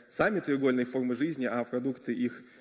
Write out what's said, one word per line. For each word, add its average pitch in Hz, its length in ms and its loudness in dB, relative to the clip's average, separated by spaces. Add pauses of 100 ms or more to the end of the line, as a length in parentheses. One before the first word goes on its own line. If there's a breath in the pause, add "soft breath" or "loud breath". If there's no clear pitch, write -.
сами 190 300 2
треугольные 135 480 2
формы 123 280 -2
жизни, 139 300 -2
а 117 200 0
продукты 127 480 -4
их 120 280 -2 (200 loud breath)